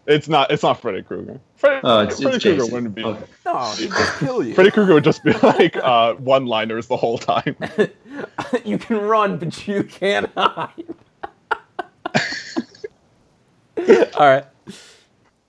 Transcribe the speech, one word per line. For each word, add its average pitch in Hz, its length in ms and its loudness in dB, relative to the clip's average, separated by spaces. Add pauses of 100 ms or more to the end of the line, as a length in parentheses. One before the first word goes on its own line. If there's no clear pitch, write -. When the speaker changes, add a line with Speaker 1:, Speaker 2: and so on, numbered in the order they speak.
Speaker 1:
It's 147 220 2
not, 143 240 2
it's 156 120 -2
not 147 160 0
Freddy 95 220 -6
Krueger. - 380 -12 (160)
Freddy, 269 280 0
Speaker 2:
Oh, 113 160 4
it's, 104 200 -2
Speaker 1:
Freddy 262 160 0
Speaker 2:
it's - 80 -2
Speaker 1:
Krueger 165 160 4
Speaker 2:
Jason. 117 140 -4
Speaker 1:
wouldn't 117 220 -6
be. 113 80 -6
Speaker 2:
Okay. 110 200 -8 (220)
Speaker 3:
No, 247 320 -4
he'd - 120 -6
just - 280 -4
kill 254 240 -2
you. 110 120 -6
Speaker 1:
Freddy 190 180 6
Krueger 190 220 4
would 147 100 4
just 156 180 0
be - 100 2
<laughs> - 100 -4
like, 190 340 4
uh, 117 380 2
one-liners 120 760 -2
the 123 80 -2
whole 120 220 -2
time. - 420 -2
Speaker 3:
<laughs> - 60 -8 (1000)
You 202 140 -4
can 220 200 -4
run, 208 400 0
but - 300 -10
you 202 160 -2
can't 202 520 -2
hide. - 480 -4 (1300)
<laughs> - 0 - (2000)
All 147 120 6
right. 135 160 4 (1040)